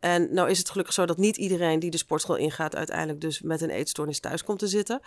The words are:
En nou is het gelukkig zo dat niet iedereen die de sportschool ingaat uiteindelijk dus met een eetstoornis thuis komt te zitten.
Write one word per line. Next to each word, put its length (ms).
En 340
nou 160
is 80
het 120
gelukkig 240
zo 120
dat 120
niet 180
iedereen 420
die 120
de 80
sportschool 380
ingaat 400
uiteindelijk 440
dus 220
met 180
een 100
eetstoornis 500
thuis 240
komt 140
te 100
zitten. 380